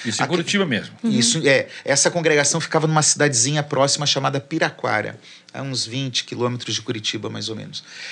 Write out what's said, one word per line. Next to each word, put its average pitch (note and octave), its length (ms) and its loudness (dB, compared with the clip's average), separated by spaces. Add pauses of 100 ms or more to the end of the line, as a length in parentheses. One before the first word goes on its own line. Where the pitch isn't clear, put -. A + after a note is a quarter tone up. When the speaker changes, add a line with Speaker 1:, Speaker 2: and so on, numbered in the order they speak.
Speaker 1:
Isso A2+ 160 -2
em C#3 40 0
Speaker 2:
Aque- C3+ 60 0
Speaker 1:
Curitiba F3+ 360 2
mesmo? A2 360 -2
Speaker 3:
Uhum. A#2 80 0
Speaker 2:
Isso, A#2 340 2
é. C#3 240 4 (160)
Essa C#3+ 260 2
congregação D#3 500 2
ficava D#3 260 2
numa D#3 160 4
cidadezinha D3 600 2
próxima C#3+ 420 0
chamada C#3 360 0
Piraquara, B2 800 -2 (360)
a B2+ 80 -8
uns C3+ 240 -4
vinte C3 380 -4
quilômetros A#2+ 500 -4
de - 80 -6
Curitiba, A2+ 480 -6
mais G#2+ 180 -8
ou A2 80 -8
menos. G2+ 260 -12 (300)